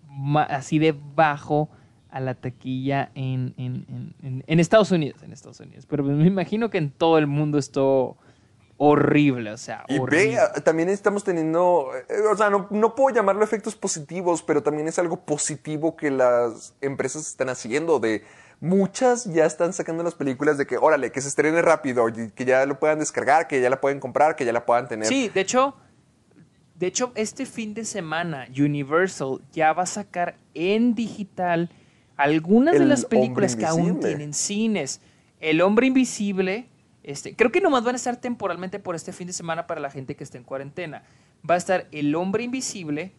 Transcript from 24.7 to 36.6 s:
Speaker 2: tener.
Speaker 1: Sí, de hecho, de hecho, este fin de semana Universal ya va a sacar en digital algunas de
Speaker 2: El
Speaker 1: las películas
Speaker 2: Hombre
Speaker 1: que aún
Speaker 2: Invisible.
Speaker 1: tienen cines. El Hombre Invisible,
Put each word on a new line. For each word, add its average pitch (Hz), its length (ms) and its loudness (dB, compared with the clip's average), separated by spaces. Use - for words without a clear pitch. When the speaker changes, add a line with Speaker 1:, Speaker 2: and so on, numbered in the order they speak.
Speaker 2:
tener. 113 200 -4
Speaker 1:
Sí, 262 220 0
de 190 100 -2
hecho, 254 340 0
de 175 140 -4
hecho, 247 260 -4
este 214 320 -6
fin 214 260 -10
de 220 140 -8
semana 160 600 -6
Universal 147 840 0
ya 160 200 2
va 175 120 -2
a - 20 -2
sacar 175 500 -6
en 214 420 0
digital 185 760 -2
algunas 165 560 4
de - 80 6
Speaker 2:
El 294 80 4
Speaker 1:
las 254 160 2
películas - 480 2
Speaker 2:
Hombre - 100 -4
Speaker 1:
que - 60 0
aún 165 160 2
Speaker 2:
Invisible. 170 220 0
Speaker 1:
tienen 147 260 -6
cines. 202 640 -2
El 160 220 2
Hombre 214 240 4
Invisible, 208 840 -2